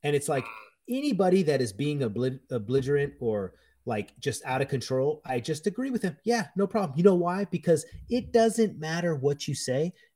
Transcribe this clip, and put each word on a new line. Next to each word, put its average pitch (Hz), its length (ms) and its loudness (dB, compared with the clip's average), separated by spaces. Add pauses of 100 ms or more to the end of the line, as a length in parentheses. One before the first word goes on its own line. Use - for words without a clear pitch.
And 147 140 -2
it's 143 140 0
like, 139 160 0 (440)
anybody 202 540 2
that 143 180 2
is 120 100 -2
being 143 280 -2
obli-, 127 400 -2 (100)
belligerent 135 680 0
or, 107 340 -2 (320)
like, 107 340 -4
just - 260 -4
out 131 160 -2
of 127 80 -2
control, 135 560 -2
I 127 140 -2
just 156 280 -4
agree 247 240 -4
with 240 100 -2
him. 185 220 -4
Yeah, 233 320 0
no 196 120 0
problem. 190 300 -2
You 170 60 2
know 190 120 8
why? 180 300 0
Because 165 400 2 (240)
it 240 220 -2
doesn't 226 480 4
matter 165 360 -2
what 143 320 -2
you 143 80 -4
say. 143 380 -2 (220)